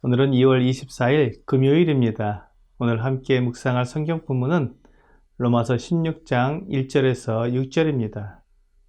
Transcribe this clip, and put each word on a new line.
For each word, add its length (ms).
오늘은 320
이월 300
이십사일 800
금요일입니다. 1040
오늘 260
함께 360
묵상할 440
성경 400
본문은 520
로마서 400
십육 480
장 460
일 180
절에서 640
육 180
절입니다. 720